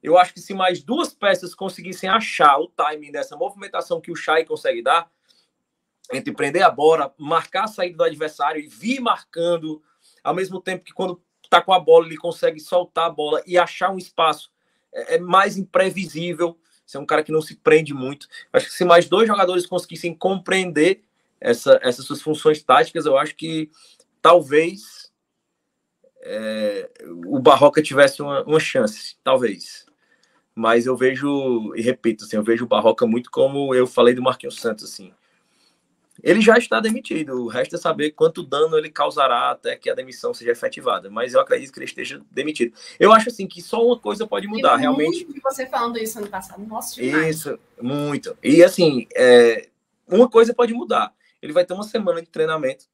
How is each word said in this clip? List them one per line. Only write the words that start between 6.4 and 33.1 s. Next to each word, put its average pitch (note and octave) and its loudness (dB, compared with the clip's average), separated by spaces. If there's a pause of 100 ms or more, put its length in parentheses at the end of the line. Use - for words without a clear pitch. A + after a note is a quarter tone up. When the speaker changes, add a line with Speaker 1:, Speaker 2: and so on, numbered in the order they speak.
Speaker 1:
a F3 4
bola, D3 2
marcar E3 -4
a - -10
saída F3+ -8
do E3 0
adversário D3+ -4
e D3+ -18
vir G#3+ -8
marcando, E3+ -4 (400)
ao C#3+ -4
mesmo F#3 -6
tempo F3+ -8
que - -20
quando F3+ -8 (280)
tá E3+ 4
com F#3+ -2
a F#3 4
bola, E3 6
ele D#3+ -14
consegue E3 -4
soltar F3 -4
a E3+ -2
bola D3+ -4
e F3+ 0
achar F3+ 0
um F#3+ -8
espaço, D#3+ -2 (400)
é, A#2 -6
é E3+ 2
mais F#3 2
imprevisível. F3 -4 (280)
Você - -16
é - -10
um C#3 -12
cara D#3 0
que D#3 -8
não D#3 0
se - -14
prende D#3 2
muito. C#3 -10 (240)
Acho C3 0
que - -14
se - -4
mais F3 6
dois A3 2
jogadores F#3 0
conseguissem E3+ -8
compreender F#3 -2 (380)
essa, B2 0
essas B2+ -6
suas D3 -10
funções D3+ -2
táticas, D3+ 0
eu D#3 2
acho - -2
que D#3+ -8 (500)
talvez, D#3+ 2 (1120)
é, G#2+ -6 (360)
o B2+ -2
Barroca C#3+ 6
tivesse C#3 4
uma, C#3 -4
uma D#3 2
chance, A#2 -4
talvez. B2 -2 (680)
Mas A2+ 2
eu C3 -2
vejo, C3 -2
e A#2 -6
repito, A#2 -2
assim, - -10
eu G#2+ -2
vejo A2+ 0
o - -14
Barroca A2 2
muito A#2+ -4